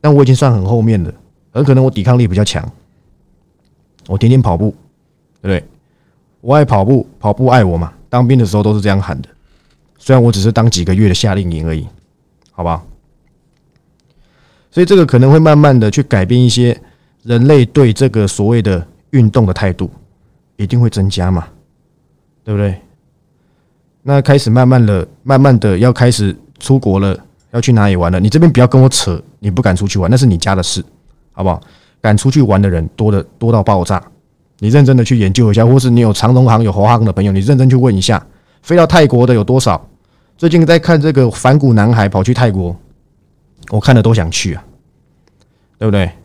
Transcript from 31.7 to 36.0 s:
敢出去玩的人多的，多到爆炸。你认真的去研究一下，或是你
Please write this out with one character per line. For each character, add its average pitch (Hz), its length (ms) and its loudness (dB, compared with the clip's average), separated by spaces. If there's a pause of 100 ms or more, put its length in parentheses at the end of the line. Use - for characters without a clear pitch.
敢 107 160 2
出 131 120 -2
去 147 120 0
玩 101 200 2
的 98 80 0
人 82 160 -2 (120)
多 107 120 -2
的， 98 140 -2 (160)
多 117 100 -2
到 107 140 0
爆 98 220 0
炸。 92 180 -4 (560)
你 104 80 -4
认 139 180 4
真 131 120 2
的 117 80 2
去 123 120 -2
研 98 140 0
究 110 200 0
一 - 20 0
下， 113 120 2
或 131 140 4
是 127 100 -2
你 120 120 2